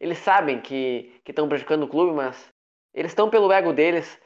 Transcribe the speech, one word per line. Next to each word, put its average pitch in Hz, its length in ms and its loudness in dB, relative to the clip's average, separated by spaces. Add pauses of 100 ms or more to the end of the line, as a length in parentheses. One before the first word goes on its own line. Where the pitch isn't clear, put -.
eles 165 160 -6
sabem 160 420 2
que, 127 640 -6
que 147 120 -16
tão 151 120 0
prejudicando 147 360 -2
o 139 60 -4
clube, 160 280 0
mas 131 340 -8 (440)
eles 160 180 -6
tão 214 160 2
pelo 208 240 4
ego 175 220 2
deles. 160 520 0